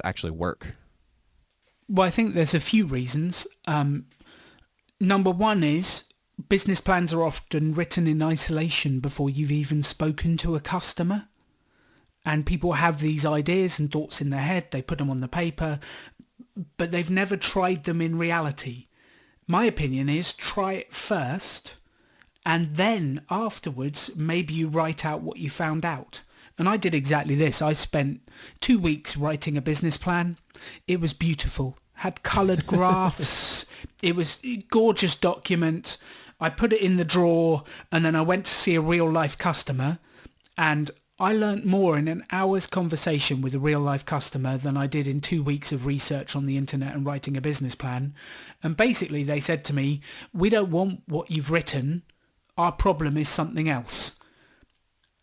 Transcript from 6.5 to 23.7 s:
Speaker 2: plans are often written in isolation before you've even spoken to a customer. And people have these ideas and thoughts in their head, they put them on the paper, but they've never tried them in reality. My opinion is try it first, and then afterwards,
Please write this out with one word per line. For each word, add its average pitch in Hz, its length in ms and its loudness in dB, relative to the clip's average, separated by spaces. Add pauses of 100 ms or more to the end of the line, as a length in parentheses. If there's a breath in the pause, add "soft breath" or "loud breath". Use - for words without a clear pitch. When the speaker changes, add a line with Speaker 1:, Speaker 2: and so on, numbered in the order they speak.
Speaker 2:
plans 175 320 2
are 165 100 2
often 156 520 0
written 170 320 0
in 156 160 2
isolation 156 800 0
before 139 300 -2
you've 143 220 0
even 147 300 0
spoken 156 560 0
to 165 180 0
a 147 40 -4
customer. 180 680 -2 (960 soft breath)
And 151 220 0
people 170 280 0
have 156 260 2
these 156 240 0
ideas 165 540 0
and 147 120 -2
thoughts - 300 -4
in 143 100 -2
their 139 100 -2
head, 175 300 -2
they 131 120 -4
put 147 160 -6
them 143 120 0
on 127 100 -2
the 135 80 -4
paper, 160 520 -2 (960 loud breath)
but 170 140 -2
they've 175 200 -2
never 190 260 0
tried 185 480 0
them 165 180 0
in 165 160 0
reality. 151 720 -2 (580 soft breath)
My 185 180 4
opinion 139 440 0
is 160 240 0
try 190 420 -2
it - 200 -10
first, - 800 -4 (680 soft breath)
and 160 320 0
then 170 540 0
afterwards, 147 840 -4